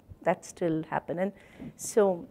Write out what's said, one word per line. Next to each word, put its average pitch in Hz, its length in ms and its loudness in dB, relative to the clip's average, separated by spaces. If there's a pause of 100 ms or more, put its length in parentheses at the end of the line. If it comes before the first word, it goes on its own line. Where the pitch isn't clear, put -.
(240)
that - 220 0
still 160 440 -2
happened. 147 300 -4
And 196 140 -2 (420)
so 190 560 2